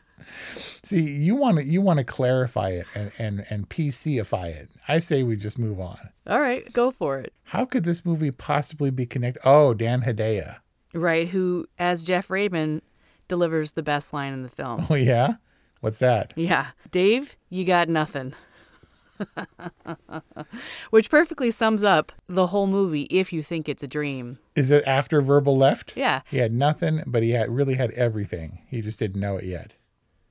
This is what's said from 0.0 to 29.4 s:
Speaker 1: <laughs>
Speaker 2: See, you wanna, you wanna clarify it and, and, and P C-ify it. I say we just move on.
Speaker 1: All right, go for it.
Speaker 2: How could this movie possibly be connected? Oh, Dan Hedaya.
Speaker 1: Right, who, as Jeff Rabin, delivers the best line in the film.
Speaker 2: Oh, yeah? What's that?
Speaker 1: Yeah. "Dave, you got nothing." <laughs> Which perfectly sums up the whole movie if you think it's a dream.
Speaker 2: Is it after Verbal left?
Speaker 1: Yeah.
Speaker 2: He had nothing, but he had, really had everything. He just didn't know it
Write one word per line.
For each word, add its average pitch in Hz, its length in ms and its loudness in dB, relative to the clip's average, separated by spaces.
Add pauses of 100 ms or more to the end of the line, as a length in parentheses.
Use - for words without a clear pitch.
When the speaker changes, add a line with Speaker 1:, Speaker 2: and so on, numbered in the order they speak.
Speaker 1:
<laughs> - 560 -16
Speaker 2:
See, 196 160 -2
you 156 380 0
wanna, 226 240 2
you 156 180 0
wanna 170 240 4
clarify 123 680 0
it 87 220 -6
and, 104 240 -6
and, 101 320 -6
and 104 200 -6
P 151 200 -4
C-ify 113 640 -4
it. 73 160 -16 (200)
I 156 100 2
say 147 240 0
we 113 140 0
just 101 200 -8
move 107 220 -4
on. 90 180 -10 (300)
Speaker 1:
All 240 140 0
right, 254 320 -4
go 247 180 2
for 135 280 -4
it. - 120 -10 (120)
Speaker 2:
How - 200 -2
could 240 220 -2
this 170 180 -2
movie 156 280 0
possibly 147 580 -2
be 127 160 -2
connected? 123 400 -4
Oh, 139 280 8
Dan 117 280 0
Hedaya. 110 560 -2 (360)
Speaker 1:
Right, 170 360 0
who, 180 380 -2 (120)
as 175 240 0
Jeff 185 260 -2
Rabin, 175 520 0 (480)
delivers 160 420 0
the 160 120 -6
best 147 280 -4
line 139 220 -6
in 131 100 -8
the 127 60 -12
film. 135 400 -6
Speaker 2:
Oh, 156 60 4
yeah? 131 400 4 (440)
What's 110 200 -4
that? 123 360 2
Speaker 1:
Yeah. 165 360 -2 (200)
"Dave, 214 460 2 (120)
you 185 140 -4
got 175 240 2
nothing." 151 500 -2
<laughs> - 60 -20 (2500)
Which 220 220 6
perfectly 294 400 4
sums 220 320 2
up 175 280 4 (160)
the 180 200 2
whole 196 200 0
movie 190 360 2
if 185 280 0
you 160 120 -4
think 160 260 -6
it's - 140 -8
a 135 40 -8
dream. 131 520 -6 (160)
Speaker 2:
Is 135 160 2
it 147 160 8
after 139 340 2
Verbal 139 360 4
left? - 380 2
Speaker 1:
Yeah. 214 340 0
Speaker 2:
He 139 80 -4
had 117 160 2
nothing, 151 520 0
but 120 180 0
he 113 80 2
had, 113 240 0
really 135 200 0
had 127 160 -2
everything. 101 760 -4
He 120 140 -6
just 104 180 -8
didn't 98 220 -4
know 98 160 -4
it 95 80 -10